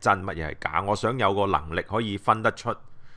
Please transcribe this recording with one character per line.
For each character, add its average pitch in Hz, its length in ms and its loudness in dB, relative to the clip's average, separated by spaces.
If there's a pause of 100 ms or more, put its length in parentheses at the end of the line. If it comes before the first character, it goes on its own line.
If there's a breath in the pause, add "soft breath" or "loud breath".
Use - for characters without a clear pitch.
真， 101 240 4
乜 95 100 -6
嘢 78 160 -4
係 - 80 -8
假， 82 240 -2
我 101 140 2
想 110 220 0
有 98 160 4
個 98 140 2
能 78 280 0
力 90 60 2
可 104 180 -2
以 107 160 -2
分 110 260 2
得 110 100 4
出。 - 220 -6 (420 soft breath)